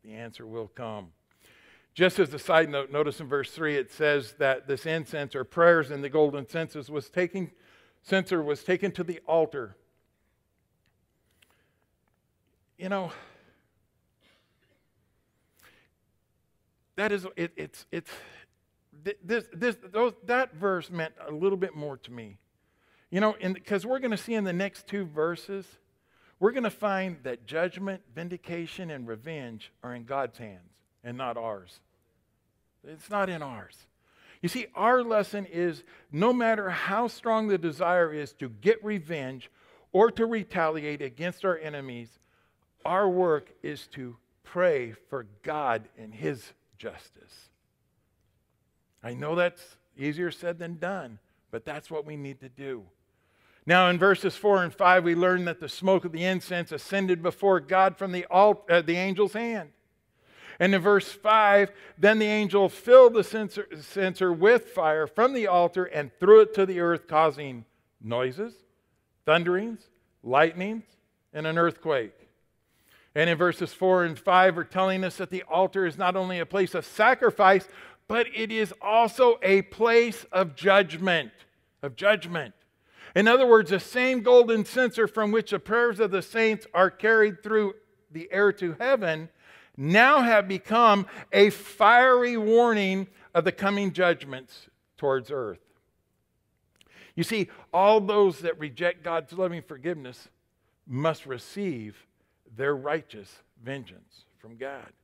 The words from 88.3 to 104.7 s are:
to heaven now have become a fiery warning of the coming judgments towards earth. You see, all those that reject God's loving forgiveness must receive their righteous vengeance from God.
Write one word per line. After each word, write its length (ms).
to 220
heaven 560
now 420
have 300
become 580
a 180
fiery 840
warning 720
of 120
the 80
coming 400
judgments 760
towards 340
earth. 300
You 80
see, 260
all 280
those 380
that 200
reject 420
God's 300
loving 300
forgiveness 640
must 400
receive 800
their 220
righteous 640
vengeance 640
from 180
God. 320